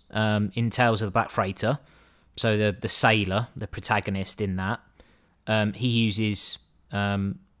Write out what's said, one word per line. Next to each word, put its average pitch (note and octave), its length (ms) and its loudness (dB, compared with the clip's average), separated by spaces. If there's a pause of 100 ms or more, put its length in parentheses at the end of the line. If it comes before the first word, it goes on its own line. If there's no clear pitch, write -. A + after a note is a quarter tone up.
(120)
um, G#2+ 420 0
in A#2 160 0
Tales A2+ 320 2
of G#2+ 60 -2
the F#2 40 -6
Black A2+ 180 0
Freighter, G#2+ 480 -2 (580)
so A2 200 0
the, G#2 220 2
the G#2+ 100 -6
sailor, A2 680 2
the G2+ 120 -10
protagonist G2 760 -4
in G2 160 -2
that, F#3+ 240 -4 (680)
um, G#2+ 280 2
he A2 140 -2
uses, A2 680 0 (320)
um, G2+ 500 -2 (200)